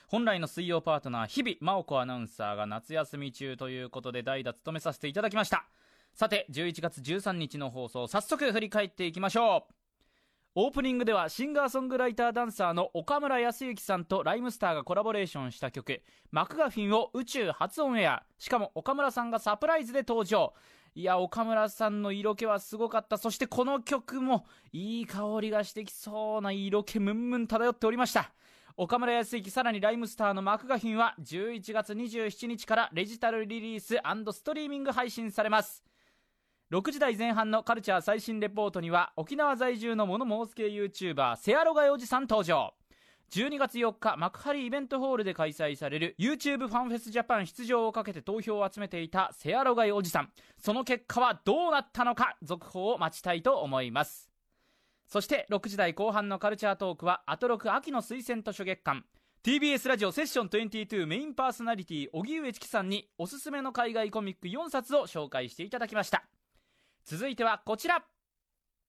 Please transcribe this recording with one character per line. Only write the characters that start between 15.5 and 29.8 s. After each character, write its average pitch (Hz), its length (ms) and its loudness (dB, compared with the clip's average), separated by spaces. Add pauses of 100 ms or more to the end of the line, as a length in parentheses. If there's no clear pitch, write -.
し - 80 -14
た 127 140 -4
曲 - 320 -6 (260)
「マ 156 160 0
ク - 100 -10
ガ 294 140 4
フ 220 80 -6
ィ 202 100 0
ン」 202 40 2
を 220 220 4
宇 247 100 -2
宙 220 260 -2
初 196 320 -2
オ 269 80 2
ン 233 100 2
エ 175 60 6
ア。 135 180 2 (140)
し - 100 -12
か 240 120 4
も、 202 160 -2
岡 254 180 0
村 277 160 2
さ 240 140 -2
ん 233 60 -6
が 226 100 0
サ 208 160 2
プ 302 100 0
ラ 320 120 6
イ 277 60 -2
ズ 233 80 -10
で 262 140 2
登 226 180 2
場。 175 300 4 (400)
い 170 100 -6
や、 180 140 4
岡 185 260 0
村 220 240 2
さ 214 220 0
ん 208 100 -2
の 202 100 -2
色 208 260 0
気 226 100 -2
は 208 120 4
す - 160 -12
ご 220 140 0
か 220 120 0
っ - 60 -4
た。 214 120 0
そ 226 120 -2
し - 60 -4
て、 247 100 0
こ 247 200 0
の 269 160 0
曲 262 400 -2
も 254 240 2 (260)
い 214 300 -4
い - 40 -8
香 202 180 -6 (180)
り 220 80 -2
が 208 120 2
し - 120 -12
て 220 100 -8
き 190 80 -14
そ 214 460 -4
う - 20 -2
な、 196 120 0
色 196 320 2
気 - 140 -4
ム 202 140 2
ン 233 160 -2
ム 247 80 0
ン 233 100 0
漂 233 260 4
っ - 20 -16
て 240 100 -2
お 220 60 4
り 240 80 0
ま 247 80 4
し - 80 0
た。 - 180 0 (460)
岡 185 200 2
村 240 140 2
康 233 240 0
之、 190 140 -8
さ 254 120 2
ら 240 100 2
に 208 100 -4